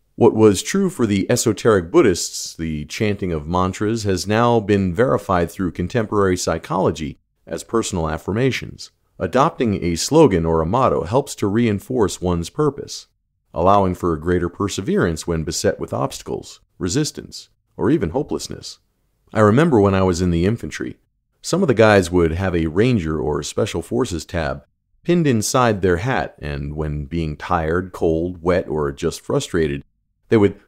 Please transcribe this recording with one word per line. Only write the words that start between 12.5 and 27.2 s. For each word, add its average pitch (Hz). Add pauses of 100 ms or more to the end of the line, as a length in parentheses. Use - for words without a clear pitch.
purpose, - (480)
allowing 92
for 87
a 76
greater 87
perseverance 98
when 82
beset 87
with -
obstacles, - (160)
resistance, - (260)
or 95
even 98
hopelessness. - (560)
I 110
remember 117
when 98
I 95
was 92
in 92
the 85
infantry, 80 (440)
some 185
of 180
the 131
guys 101
would 85
have 90
a 82
Ranger 82
or 73
Special 92
Forces 113
tab 71 (380)
pinned 170
inside 117
their 90
hat, 98
and 73
when 73
being 78